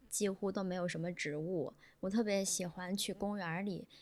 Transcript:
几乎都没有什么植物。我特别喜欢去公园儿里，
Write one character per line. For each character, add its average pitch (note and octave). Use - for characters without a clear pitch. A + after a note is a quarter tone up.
几 G#3
乎 F#3+
都 G3
没 F#3
有 F3+
什 E3+
么 E3+
植 D3+
物。 E3
我 F#3+
特 A3
别 G3
喜 G3
欢 F3+
去 G3+
公 G#3
园 F#3+
儿 E3
里， G3